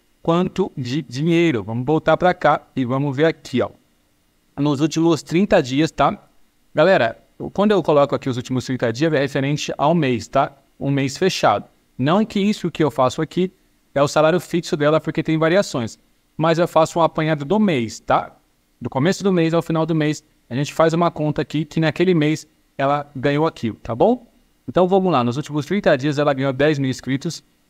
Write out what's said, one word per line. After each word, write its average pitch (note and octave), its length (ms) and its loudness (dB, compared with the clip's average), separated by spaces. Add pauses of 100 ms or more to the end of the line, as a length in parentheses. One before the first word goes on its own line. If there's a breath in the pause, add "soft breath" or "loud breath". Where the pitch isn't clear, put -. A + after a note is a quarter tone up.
(220)
quanto F3+ 540 0
de C3 240 -4
dinheiro. D#3 640 0
Vamos A2+ 220 -6
voltar D#3 320 2
pra F3+ 160 2
cá D3+ 260 2 (160)
e C3+ 80 -2
vamos C3+ 320 -2
ver D3 80 2
aqui, D3+ 380 -2
ó. G2+ 80 -4 (880)
Nos C#3+ 240 0
últimos D#3+ 400 0
trinta F#3 400 2
dias, C3+ 280 0
tá? D#3+ 320 0 (520)
Galera, D3+ 440 2 (360)
quando G3+ 160 2
eu G3 120 2
coloco C#3+ 320 2
aqui C3 140 -4
os A#2+ 80 -4
últimos B2+ 300 -4
trinta B2 260 -2
dias, D3 220 0
é C3+ 40 2
referente C#3 600 -2
ao D3+ 160 2
mês, C3 340 0
tá? C#3 240 0 (260)
Um C#3+ 120 -4
mês C#3 260 -2
fechado. C3 480 0 (320)
Não D#3+ 260 2
que G#3+ 160 -4
isso G3 320 -2
que D#3+ 140 0
eu C#3 60 2
faço B2+ 320 0
aqui F3+ 280 -2 (440)
é C#3 80 2
o D3 60 2
salário D#3+ 320 2
fixo - 360 -4
dela, D3+ 240 2
porque D#3+ 220 -4
tem D#3+ 160 0
variações. D#3+ 600 0 (380)
Mas D#3+ 220 0
eu E3+ 80 2
faço D#3+ 320 2
um E3 40 4
apanhado D#3 420 0
do F#3 160 0
mês, C#3+ 400 0
tá? - 320 -2 (480)
Do B2 100 -8
começo E3+ 320 0
do G3 100 2
mês D#3+ 220 2
ao E3 80 2
final D#3+ 240 -2
do E3 80 -2
mês, D3+ 300 -2 (260)
a A#2+ 60 -8
gente C#3+ 180 -4
faz D#3+ 180 2
uma E3+ 160 2
conta D3+ 320 -4
aqui D3 240 -4
que - 140 -8
naquele E3 340 2
mês D3+ 320 0 (320)
ela C#3+ 380 -2
ganhou C#3+ 320 0
aquilo, A#2 300 -4
tá - 180 -8
bom? G#3 320 0 (420)
Então F#3 200 2
vamos F#3 240 2
lá, B2+ 100 2
nos A#2+ 140 0
últimos D3 280 -4
trinta F#3+ 320 2
dias C#3 220 -2
ela D3 160 2
ganhou C3+ 180 -2
dez C#3+ 240 2
mil C3+ 140 -2
inscritos, C3+ 540 -6 (260)